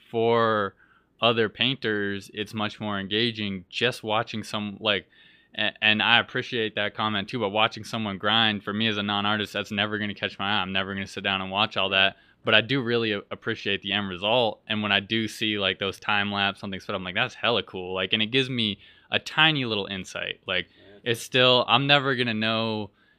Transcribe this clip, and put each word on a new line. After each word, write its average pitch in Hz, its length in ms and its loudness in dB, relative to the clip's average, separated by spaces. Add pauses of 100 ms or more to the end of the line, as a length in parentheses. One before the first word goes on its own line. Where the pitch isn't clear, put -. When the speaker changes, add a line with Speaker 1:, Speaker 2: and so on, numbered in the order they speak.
Speaker 1:
for 113 640 2 (460)
other 113 280 4
painters, 104 840 -2
it's 104 200 -8
much 107 260 -4
more 104 200 -4
engaging 104 720 -2
just - 340 0
watching 107 400 -2
some, 104 380 -6
like, 104 260 0 (480)
a-, 107 160 0 (100)
and 107 220 4
I 113 160 6
appreciate 110 560 -2
that 104 200 -2
comment 107 340 -2
too, 123 100 -6
but 104 100 0
watching 110 360 0
someone 107 320 -4
grind, 104 460 2
for 104 100 -4
me 110 140 0
as 104 100 0
a 101 60 -2
non-artist, 104 500 0
that's 101 180 -4
never 107 260 0
gonna 104 180 -4
catch - 220 -6
my 98 80 -6 (120)
eye. 98 40 0
I'm 92 120 -4
never 95 200 -2
gonna 98 140 -6
sit 98 160 -10
down 98 180 -2
and 95 80 -8
watch 104 280 0
all 95 120 0
that. 95 280 4 (260)
But 110 120 4
I 107 60 8
do 127 200 0
really 117 300 0
a-, 101 180 -2
appreciate 104 540 -4
the 101 80 -4
end 101 180 0
result. 104 560 0
And 107 160 -2
when 104 100 0
I 101 80 4
do 110 280 -2
see, 107 320 -2
like, 95 180 0
those 98 220 -4
time 101 320 0
lapse, 101 280 0
something 95 200 -8
sped 104 160 -6
up, 95 40 -4
I'm 92 40 -8
like, 90 100 -6
"That's 113 220 -2
hella 113 260 0
cool." 92 320 -8
Like, 95 200 0
and 110 100 0
it 107 80 0
gives 131 180 0
me 113 300 -2 (320)
a 104 80 0
tiny 156 460 2
little 104 200 -2
insight. 95 640 -8
Like, 90 240 -2
Speaker 2:
Yeah. - 400 -8
Speaker 1:
it's 120 100 -2
still, 127 460 4
I'm 123 180 4
never 139 300 4
gonna 123 180 -2
know 110 560 -2 (300)